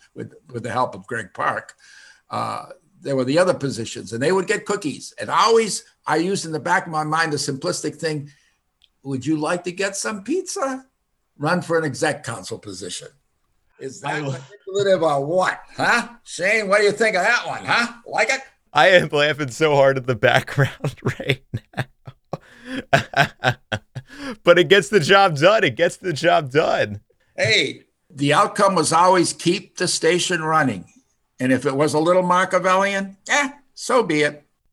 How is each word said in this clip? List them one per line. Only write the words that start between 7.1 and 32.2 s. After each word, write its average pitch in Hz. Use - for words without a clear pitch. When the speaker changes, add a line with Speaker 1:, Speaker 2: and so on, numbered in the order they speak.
Speaker 1:
a 147
simplistic 151
thing, 151
"Would 135
you 156
like 156
to 180
get 196
some 208
pizza? 277
Run 165
for 165
an 165
exec 151
council 113
position." 90
Is 135
that 151
Speaker 2:
I 151
lo- 139
Speaker 1:
manipulative 190
or 143
what? 180
Huh? 214
Shane, 202
what 202
do 214
you 202
think 214
of 175
that 226
one? 120
Huh? 233
Like 220
it? 269
Speaker 2:
I 151
am 180
laughing 147
so 151
hard 139
at 123
the 127
background 127
<laughs> -
right -
now. -
<laughs> -
But 170
it 170
gets 196
the 208
job 185
done. 190
It 143
gets 170
the 180
job 156
done. 127
Speaker 1:
Hey, 196
the 143
outcome 202
was 160
always 180
keep -
the 180
station 175
running. 147
And 131
if 127
it 135
was 139
a 151
little 180